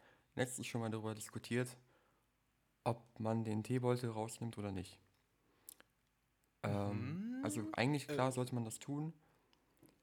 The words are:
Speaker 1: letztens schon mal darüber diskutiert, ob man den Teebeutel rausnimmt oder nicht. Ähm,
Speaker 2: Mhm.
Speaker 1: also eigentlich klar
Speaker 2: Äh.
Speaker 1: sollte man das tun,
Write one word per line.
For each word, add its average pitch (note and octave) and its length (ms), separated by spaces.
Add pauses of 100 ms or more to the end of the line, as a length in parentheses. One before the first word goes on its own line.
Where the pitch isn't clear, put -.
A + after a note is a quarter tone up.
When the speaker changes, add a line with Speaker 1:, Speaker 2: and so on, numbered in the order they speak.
(380)
Speaker 1:
letztens B2+ 300
schon A#2 140
mal A2+ 100
darüber A2 240
diskutiert, A#2 600 (1080)
ob - 380
man A2+ 240
den G#2+ 180
Teebeutel B2 460
rausnimmt A2+ 480
oder G2+ 160
nicht. F#2+ 260 (1600)
Ähm, A2+ 680
Speaker 2:
Mhm. B3+ 120
Speaker 1:
also G#2+ 280
eigentlich C3+ 380
klar C3+ 200
Speaker 2:
Äh. B2+ 40
Speaker 1:
sollte B2+ 200
man A#2+ 120
das A2 140
tun, D3 340 (880)